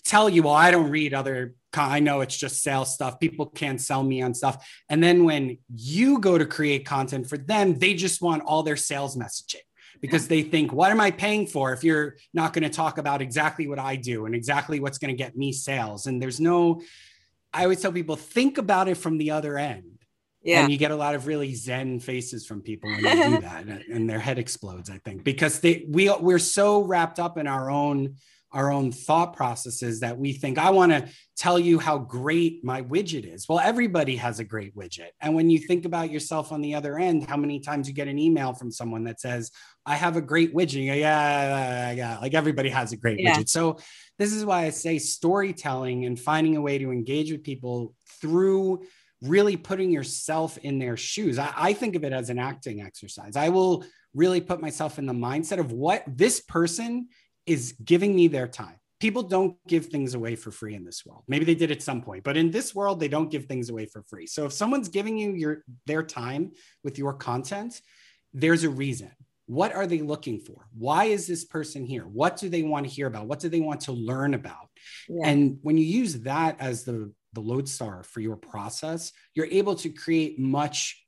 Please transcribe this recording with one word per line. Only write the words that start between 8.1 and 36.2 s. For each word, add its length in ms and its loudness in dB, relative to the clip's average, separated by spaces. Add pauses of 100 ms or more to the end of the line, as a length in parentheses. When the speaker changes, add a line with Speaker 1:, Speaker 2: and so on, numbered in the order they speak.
Speaker 1:
want 220 0
all 200 2
their 140 0
sales 400 -4
messaging 480 -10 (340)
because 280 0
they 160 4
think, 280 2
"What 200 4
am 100 4
I 100 6
paying 360 0
for 260 -2
if 100 -6
you're 340 2 (160)
not 200 0
gonna 160 0
talk 280 -2
about 240 -2
exactly 460 0
what 120 -6
I 160 -4
do 300 -4
and 100 -2
exactly 440 0
what's 200 -4
gonna 140 -4
get 220 -6
me 160 -2
sales?" 540 -4
And 160 -2
there's 180 -6
no, 420 4 (720)
I 100 0
always 180 4
tell 100 0
people, 240 -2
"Think 420 0
about 300 2
it 80 2
from 220 -2
the 140 0
other 260 -2
end." 300 -6 (580)
Speaker 2:
Yeah. 180 6
Speaker 1:
And 100 4
you 40 2
get 140 2
a 60 -2
lot 180 0
of 100 -6
really 300 -2
zen 460 -6
faces 440 -8
from 160 -12
people 280 -10
when 100 -4
you 240 6 (120)
do 60 0
Speaker 2:
<laughs> 60 -12
Speaker 1:
that, 180 -12
and, 240 -10
and 200 0
their 100 -2
head 180 -2
explodes, 520 -8
I 80 -14
think, 260 -14
because 380 2
they, 260 4
we, 220 4 (100)
we're 180 6
so 440 4
wrapped 360 0
up 200 -4
in 100 -4
our 240 -2
own, 440 0 (360)
our 180 2
own 220 0
thought 460 0
processes 640 -4
that 160 -4
we 160 -2
think, 240 -4
"I 140 6
wanna 360 6 (300)
tell 200 4
you 220 6
how 180 2
great 640 0
my 200 -4
widget 420 -4
is." 240 -14
Well, 120 2
everybody 580 2
has 240 -4
a 20 -6
great 320 -8
widget. 360 -12 (100)
And 120 0
when 160 6
you 100 8
think 260 0
about 260 -2
yourself 400 -4